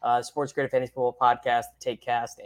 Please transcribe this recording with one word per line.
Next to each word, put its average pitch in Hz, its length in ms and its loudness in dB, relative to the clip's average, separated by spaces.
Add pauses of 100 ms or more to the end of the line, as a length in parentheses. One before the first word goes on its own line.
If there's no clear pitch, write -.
Uh, 120 200 2
Sports 143 300 -4
Grid, 139 180 -2
Fantasy 127 240 0
Football 123 260 0
Podcast, 120 440 2 (140)
the 120 180 -4
Takecast, 117 380 -4 (120)